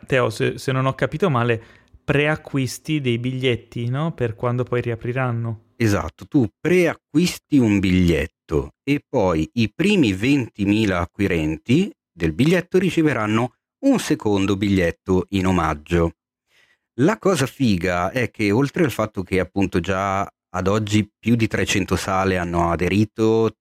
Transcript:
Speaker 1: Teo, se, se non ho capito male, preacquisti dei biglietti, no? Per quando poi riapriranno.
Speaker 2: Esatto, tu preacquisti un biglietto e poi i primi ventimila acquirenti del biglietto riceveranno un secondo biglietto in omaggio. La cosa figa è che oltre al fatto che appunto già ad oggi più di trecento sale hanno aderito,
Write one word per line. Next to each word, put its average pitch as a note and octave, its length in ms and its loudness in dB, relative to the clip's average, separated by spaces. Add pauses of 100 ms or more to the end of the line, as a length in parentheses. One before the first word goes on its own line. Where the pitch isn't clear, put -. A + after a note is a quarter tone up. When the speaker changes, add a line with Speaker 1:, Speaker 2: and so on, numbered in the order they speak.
Speaker 1:
Teo, B2 220 2
se, B2+ 300 -2
se - 140 -6
non C3 140 0
ho C3 80 -2
capito E3 360 -2
male, A#2+ 320 2 (420)
preacquisti D3 960 -2
dei A#2+ 180 0
biglietti, B2 680 -4
no? D3+ 240 -4
Per A2+ 220 -4
quando B2 300 -2
poi B2 180 -2
riapriranno. A#2 800 -4 (140)
Speaker 2:
Esatto, G2+ 500 -2
tu B2+ 200 2 (140)
preacquisti E3 960 0
un G#2+ 220 4
biglietto E2 1040 0
e C#3 240 -2
poi F2+ 480 0
i A#2 200 0
primi E3 380 2
ventimila G#2 880 0
acquirenti F#2 880 0 (220)
del E3 200 -2
biglietto E3 460 2
riceveranno B2+ 760 0 (320)
un C4+ 120 4
secondo G2+ 580 0
biglietto F#2+ 760 0
in F#2 160 0
omaggio. E2+ 640 0 (880)
La G3 180 2
cosa E3+ 280 0
figa F2+ 640 0
è B2 200 -4
che G#2 200 -2
oltre C#3 340 0
al C3 60 0
fatto G#2+ 320 -4
che F#2 160 -2
appunto F#2 420 -2
già G2 460 -2 (220)
ad F#2 200 -4
oggi G#2 380 0 (120)
più A#2 160 0
di A#2 140 0
trecento F#2 480 -2
sale F#2+ 420 -2
hanno E2+ 320 -2
aderito, G#2+ 920 0